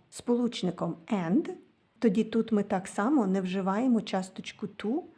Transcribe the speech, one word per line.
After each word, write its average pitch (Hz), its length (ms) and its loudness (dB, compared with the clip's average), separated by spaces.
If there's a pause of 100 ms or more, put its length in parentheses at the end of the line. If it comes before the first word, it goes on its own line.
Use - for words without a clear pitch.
сполучником 226 840 -2 (120)
AND, 196 420 0 (500)
тоді 214 240 4
тут 226 280 0
ми 208 120 2
так 190 240 -2
само 226 400 2
не 190 140 2
вживаємо 196 600 2
часточку - 640 -6
"to" 254 360 -4 (140)